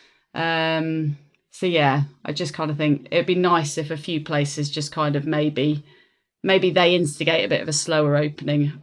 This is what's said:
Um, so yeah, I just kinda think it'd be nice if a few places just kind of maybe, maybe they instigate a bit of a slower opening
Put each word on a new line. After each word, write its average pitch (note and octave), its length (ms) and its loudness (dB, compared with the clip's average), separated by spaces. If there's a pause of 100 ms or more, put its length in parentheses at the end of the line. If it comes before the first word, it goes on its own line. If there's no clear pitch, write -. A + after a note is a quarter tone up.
(340)
Um, D#3+ 800 -2 (340)
so - 160 -6
yeah, D3 360 4 (220)
I - 80 -6
just D#3 220 -6
kinda D#3 200 -4
think D3 360 0
it'd E3+ 160 2
be F3+ 80 0
nice E3+ 440 2
if D3+ 120 -6
a D#3+ 60 -6
few D#3 260 -6
places D3 480 -2
just D3 220 -6
kind D3+ 240 -2
of C#3+ 100 -2
maybe, D3+ 580 0 (580)
maybe F#3 280 2
they F3 240 4
instigate E3 500 0
a - 40 -4
bit - 140 0
of - 60 -6
a D#3 40 -4
slower D3+ 440 2
opening D3 640 0